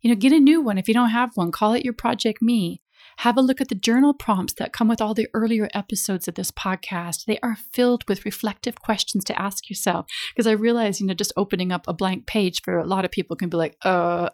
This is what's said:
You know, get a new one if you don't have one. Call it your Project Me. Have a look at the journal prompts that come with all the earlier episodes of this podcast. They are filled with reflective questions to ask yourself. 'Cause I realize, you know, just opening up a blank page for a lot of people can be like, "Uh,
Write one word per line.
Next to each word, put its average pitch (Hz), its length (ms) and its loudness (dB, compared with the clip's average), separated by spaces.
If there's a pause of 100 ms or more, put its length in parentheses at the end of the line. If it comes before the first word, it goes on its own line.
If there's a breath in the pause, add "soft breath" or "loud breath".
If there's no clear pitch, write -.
You 233 100 2
know, 233 60 4
get 254 160 4
a 320 80 8
new 302 200 8
one 220 160 0
if 190 120 -2
you 220 60 4
don't 240 160 4
have 240 260 -2
one. 170 160 0
Call 214 200 2
it 247 120 0
your 247 100 -4
Project 226 480 -4
Me. 208 400 0 (380 soft breath)
Have 233 180 2
a - 20 4
look 262 220 2
at 262 60 -4
the 233 60 -2
journal 247 380 4
prompts 196 420 -2
that - 200 -8
come 226 140 2
with 226 120 2
all 220 140 0
the 220 180 -2
earlier 220 400 0
episodes 196 560 -4
of 170 60 -8
this 185 160 -6
podcast. 180 760 -6
They 220 180 -2
are 226 140 -4 (160)
filled 247 340 2
with 190 200 -4
reflective 214 480 -6
questions - 500 -4
to - 160 -4
ask 196 300 -6
yourself. 180 360 -2 (300 loud breath)
'Cause 226 100 2
I 220 60 4
realize, 220 480 0
you 196 60 -2
know, 190 80 0
just 196 200 -4
opening 180 380 -2
up 180 160 -4
a 175 60 -2
blank 185 320 -4
page 190 340 0
for 180 180 -2
a 160 80 -2
lot 185 200 0
of - 40 -2
people 170 240 -4
can 175 140 -4
be 170 80 -4
like, 160 260 -2
"Uh, 175 500 0